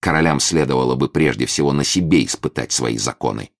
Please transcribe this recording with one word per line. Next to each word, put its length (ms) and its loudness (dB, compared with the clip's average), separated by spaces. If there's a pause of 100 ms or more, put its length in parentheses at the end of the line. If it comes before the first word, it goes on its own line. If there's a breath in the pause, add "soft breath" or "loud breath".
Королям 400 2
следовало 540 0
бы 140 0
прежде 380 0
всего 260 0
на 120 2
себе 400 2
испытать 480 -6
свои 260 -2
законы 600 -4